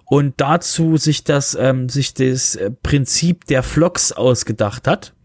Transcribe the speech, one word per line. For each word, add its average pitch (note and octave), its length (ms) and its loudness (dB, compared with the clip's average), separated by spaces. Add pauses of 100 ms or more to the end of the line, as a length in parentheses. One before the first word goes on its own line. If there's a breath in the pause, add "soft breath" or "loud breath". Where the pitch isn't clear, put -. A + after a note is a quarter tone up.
und C#3+ 320 2
dazu D#3+ 600 2
sich D3+ 280 0
das, C#3+ 340 0
ähm, B2+ 300 0
sich C3 260 -4
das, C3 400 0
äh, G2+ 160 -4
Prinzip D3 760 0
der B2+ 180 0
Flocks - 480 0
ausgedacht A2+ 720 -2
hat. - 280 -2 (100)